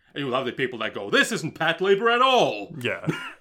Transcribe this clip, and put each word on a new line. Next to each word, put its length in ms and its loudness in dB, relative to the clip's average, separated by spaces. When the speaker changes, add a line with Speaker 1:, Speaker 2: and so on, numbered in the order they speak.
Speaker 1:
and 100 -10
you 40 -4
will 100 -2
have 80 -2
the 80 -4
people 260 -4
that 140 -4
go, 160 -8
"This 240 2
isn't 260 -6
Patlabor 540 2
at 80 4
all." 580 2
Speaker 2:
Yeah. 260 -4